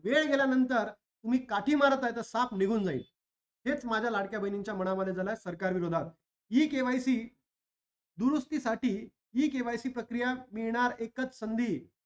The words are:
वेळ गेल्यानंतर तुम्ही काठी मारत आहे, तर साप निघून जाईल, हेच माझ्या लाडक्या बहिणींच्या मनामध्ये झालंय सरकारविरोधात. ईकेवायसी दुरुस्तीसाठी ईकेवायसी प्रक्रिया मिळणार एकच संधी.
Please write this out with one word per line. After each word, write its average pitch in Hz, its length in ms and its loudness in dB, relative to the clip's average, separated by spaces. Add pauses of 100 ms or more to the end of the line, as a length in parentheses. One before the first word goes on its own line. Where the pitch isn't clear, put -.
वेळ 294 220 4
गेल्यानंतर 262 640 2 (340)
तुम्ही 247 160 2
काठी 220 360 0
मारत 277 280 4
आहे, 233 120 -2
तर 233 60 -4
साप 240 340 -2
निघून 196 280 2
जाईल, 139 200 -2 (640)
हेच 269 200 -2
माझ्या 226 260 0
लाडक्या 202 280 -2
बहिणींच्या 202 360 -4
मनामध्ये 190 380 -2
झालंय 190 220 -4
सरकारविरोधात. 175 680 -2 (460)
ईकेवायसी 262 640 2 (1000)
दुरुस्तीसाठी 240 920 0 (240)
ईकेवायसी 254 560 0
प्रक्रिया 240 440 -2 (180)
मिळणार 226 480 0
एकच 254 400 -6
संधी. 220 500 -2 (160)